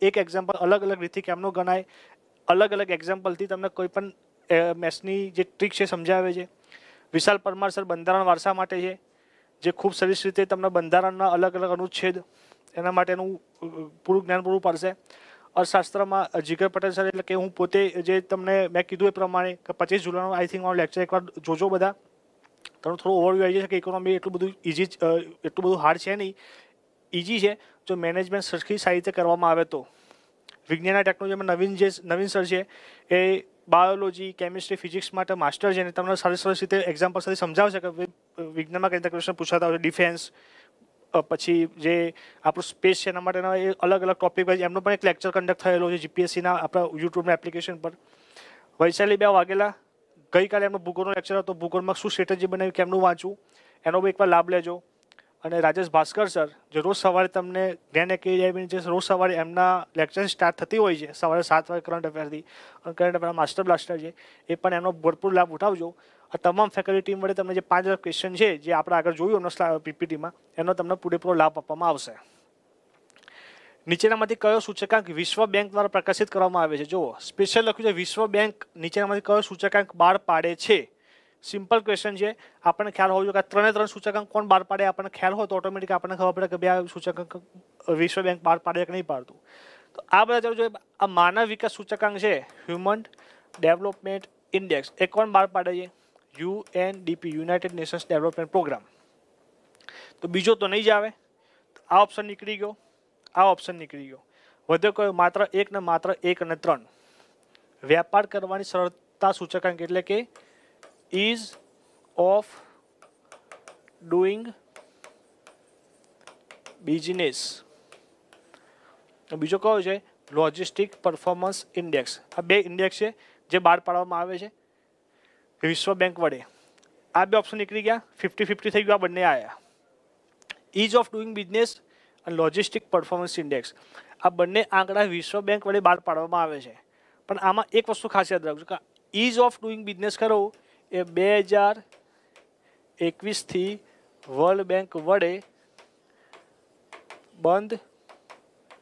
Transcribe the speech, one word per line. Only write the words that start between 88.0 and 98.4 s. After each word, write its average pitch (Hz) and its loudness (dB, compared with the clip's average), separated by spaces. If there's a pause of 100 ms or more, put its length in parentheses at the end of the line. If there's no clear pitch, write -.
બેંક 180 -2
બહાર 170 2
પાડે 175 -2
કે 170 -8
નહીં 180 -8
પાડતું. 131 -8 (520)
તો - -16
આ 202 6
બધા 233 2
ચાલો 226 -2
જોઈએ, 226 -2 (300)
આ 202 2
માનવ 180 4
વિકાસ 214 -4
સૂચકાંક 208 -4
છે, 180 0
હ્યુમન 190 -6 (560)
ડેવલપમેન્ટ 190 -2 (240)
ઇન્ડેક્સ, 170 -2
એ 185 2
કોણ 214 0
બહાર 196 6
પાડે 180 2
છે? 180 -8 (460)
યુ 190 -6 (100)
એન 185 -2
ડી 170 -2
પી, 165 -8
યુનાઇટેડ 175 -2
નેશન્સ 165 -8
ડેવલપમેન્ટ 160 -2